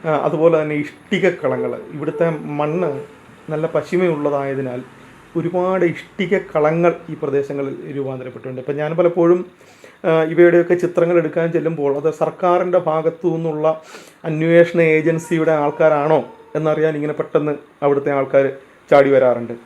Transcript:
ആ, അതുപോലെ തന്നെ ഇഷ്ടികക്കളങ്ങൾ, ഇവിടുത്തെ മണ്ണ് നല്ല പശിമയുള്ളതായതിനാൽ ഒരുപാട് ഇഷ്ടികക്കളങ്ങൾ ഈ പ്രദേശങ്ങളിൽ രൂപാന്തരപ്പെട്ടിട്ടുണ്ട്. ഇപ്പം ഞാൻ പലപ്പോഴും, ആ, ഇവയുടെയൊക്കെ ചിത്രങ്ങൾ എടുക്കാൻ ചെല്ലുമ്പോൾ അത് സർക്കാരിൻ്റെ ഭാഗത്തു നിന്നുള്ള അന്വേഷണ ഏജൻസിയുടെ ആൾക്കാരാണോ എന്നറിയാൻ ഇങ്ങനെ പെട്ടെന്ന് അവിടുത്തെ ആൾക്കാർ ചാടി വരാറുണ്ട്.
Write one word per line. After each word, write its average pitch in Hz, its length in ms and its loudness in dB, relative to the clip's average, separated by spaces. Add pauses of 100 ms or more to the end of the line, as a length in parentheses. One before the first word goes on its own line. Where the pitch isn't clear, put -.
ആ, - 20 -2 (160)
അതുപോലെ 160 340 4
തന്നെ 151 240 -4
ഇഷ്ടികക്കളങ്ങൾ, 139 880 -2 (240)
ഇവിടുത്തെ 151 320 -2 (320)
മണ്ണ് 156 300 -2 (600)
നല്ല 156 220 -4
പശിമയുള്ളതായതിനാൽ 143 1080 -2 (560)
ഒരുപാട് 180 540 -2
ഇഷ്ടികക്കളങ്ങൾ 170 1000 0 (200)
ഈ - 100 -8
പ്രദേശങ്ങളിൽ 139 520 -4 (220)
രൂപാന്തരപ്പെട്ടിട്ടുണ്ട്. 131 680 -10
ഇപ്പം 143 180 -6
ഞാൻ 151 180 -2
പലപ്പോഴും, 175 420 4 (680)
ആ, - 20 2 (220)
ഇവയുടെയൊക്കെ 175 500 6
ചിത്രങ്ങൾ 175 400 2
എടുക്കാൻ 165 320 -2
ചെല്ലുമ്പോൾ 151 460 0
അത് 156 80 0 (120)
സർക്കാരിൻ്റെ 180 680 0
ഭാഗത്തു 160 460 -2
നിന്നുള്ള 156 320 -4 (600)
അന്വേഷണ 170 520 4 (160)
ഏജൻസിയുടെ 160 680 0
ആൾക്കാരാണോ 151 580 2 (380)
എന്നറിയാൻ 156 400 0
ഇങ്ങനെ 147 220 -6
പെട്ടെന്ന് 151 340 -2 (320)
അവിടുത്തെ 139 320 0
ആൾക്കാർ 139 280 2 (440)
ചാടി 143 260 6
വരാറുണ്ട്. 120 380 2 (120)